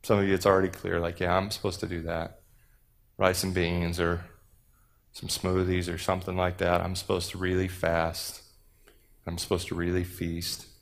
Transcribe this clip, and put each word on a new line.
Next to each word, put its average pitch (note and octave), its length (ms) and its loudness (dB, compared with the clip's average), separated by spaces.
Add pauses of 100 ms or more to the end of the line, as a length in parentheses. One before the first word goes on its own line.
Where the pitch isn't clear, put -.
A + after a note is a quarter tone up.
Some G#2 160 4
of G2 80 4
you, F#2+ 60 4
it's F#2 120 0
already F#2+ 220 6
clear, F2+ 320 -2
like, E2+ 220 -2
"Yeah, F2 160 2
I'm G2 120 0
supposed F#2+ 300 -4
to G2 80 -4
do F2 140 -6
that." E2 400 -6 (760)
Rice F#2 240 4
and F#2+ 120 -2
beans F2 480 0
or E2+ 240 0 (880)
some - 160 -12
smoothies F#2 640 0
or E2+ 60 -4
something F#2 380 -2
like F2+ 220 0
that. F2 240 4
I'm F2+ 160 -2
supposed - 340 -2
to F#2 60 -12
really F#2 320 2
fast. E2 720 -2 (840)
I'm F2 120 -6
supposed - 300 -2
to F2 80 -4
really F2 280 0
feast. E2+ 600 -6 (160)